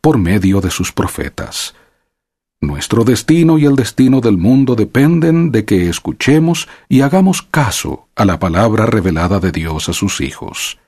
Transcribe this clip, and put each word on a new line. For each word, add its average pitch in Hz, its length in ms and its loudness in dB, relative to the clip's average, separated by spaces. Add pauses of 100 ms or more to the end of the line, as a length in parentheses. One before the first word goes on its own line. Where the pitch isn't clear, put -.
por 151 180 2
medio 95 440 2
de 90 80 -2
sus - 220 -6
profetas. - 800 -8 (840)
Nuestro 73 440 -2
destino 160 540 2
y 151 60 2
el 139 100 2
destino 131 460 2
del 113 160 2
mundo 127 400 2
dependen 160 760 2
de 110 140 0
que 90 240 0
escuchemos 160 800 0 (200)
y 131 120 4
hagamos 185 420 2
caso - 720 -6
a 110 100 0
la 90 140 0
palabra 107 480 0
revelada 92 540 0
de 90 100 -2
Dios 80 380 -6
a 85 40 -4
sus - 280 -4
hijos. - 680 -10